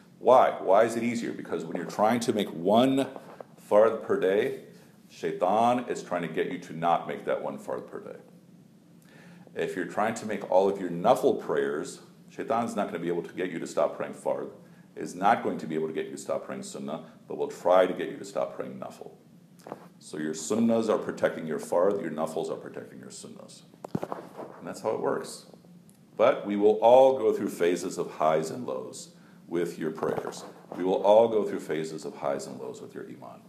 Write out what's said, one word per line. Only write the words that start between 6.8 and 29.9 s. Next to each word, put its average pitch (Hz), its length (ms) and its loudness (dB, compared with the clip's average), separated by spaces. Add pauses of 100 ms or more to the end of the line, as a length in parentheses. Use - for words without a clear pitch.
make 71 200 -8
that 73 140 0
one 71 160 -6
fard - 300 -8
per - 140 -12
day. - 180 -14 (1400)
If 82 220 -6
you're 90 80 -6
trying 107 300 -2
to 110 120 -10
make 107 240 -8
all 98 180 2
of 98 120 -4
your 90 100 -6
nafil 107 500 2
prayers, 73 600 -4 (300)
shaitan's 113 440 -4
not 101 140 -2
gonna 87 100 -8
be 82 80 -6
able 85 160 -2
to - 100 -14
get 90 180 -6
you 82 100 -8
to 69 60 -8
stop 73 300 -2
praying 73 180 -8
fard, 69 360 -4 (460)
is - 180 -8
not 104 300 2
going 95 140 -2
to 82 100 -8
be 80 80 -4
able 78 100 0
to 78 60 -6
get 76 140 -4
you 69 40 -12
to 69 80 -10
stop 76 260 -4
praying 65 200 -10
sunnah, 71 400 -10 (240)
but 78 80 -10
will 73 100 -2
try 90 400 6
to 90 60 -2
get 87 180 -4
you - 60 -10
to - 80 -12
stop - 320 -4
praying 64 240 -10
nafil. - 320 -14 (880)
So - 180 -10
your 78 160 -4
sunnahs 113 540 2
are 92 100 2
protecting 82 480 -2
your 78 140 -4
fard, 92 400 2
your 82 100 -6
nafils 80 400 -4
are 71 60 -4
protecting - 420 -14
your 64 120 -16
sunnahs. - 520 -18 (380)
And - 640 -12
that's 92 140 -10
how 107 100 0
it 117 100 -2
works. - 460 -4 (680)
But 123 280 4
we 104 120 -2
will 104 240 6
all 131 380 8
go 110 140 4
through 98 180 -2
phases 87 480 0
of 85 120 -6
highs 80 400 2
and 123 160 -8
lows 64 440 -10 (360)
with 85 320 -4
your 80 140 -4